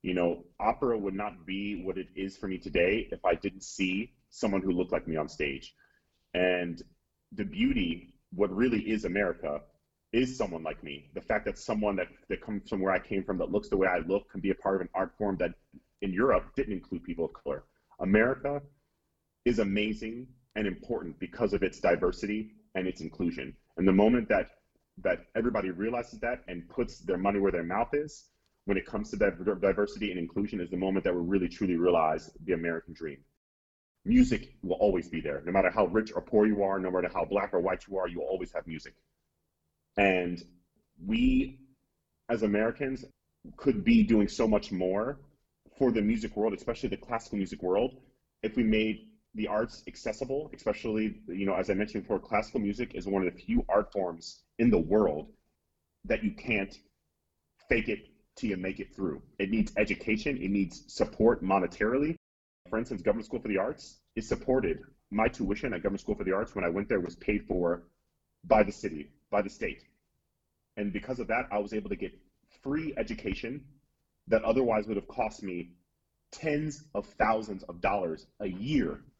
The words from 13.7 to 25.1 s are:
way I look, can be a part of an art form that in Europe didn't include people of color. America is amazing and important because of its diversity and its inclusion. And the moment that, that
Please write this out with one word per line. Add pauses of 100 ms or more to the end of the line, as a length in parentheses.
way
I
look,
can
be
a
part
of
an
art
form
that (500)
in
Europe (100)
didn't
include
people
of
color. (360)
America (840)
is
amazing (280)
and
important
because
of
its
diversity (200)
and
its
inclusion. (240)
And
the
moment
that, (560)
that (100)